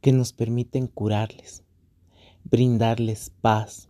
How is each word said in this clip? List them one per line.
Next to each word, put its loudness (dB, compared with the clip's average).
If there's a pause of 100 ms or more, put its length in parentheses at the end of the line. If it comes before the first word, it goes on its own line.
que 4
nos 2
permiten -4
curarles, -6 (800)
brindarles 0 (120)
paz -2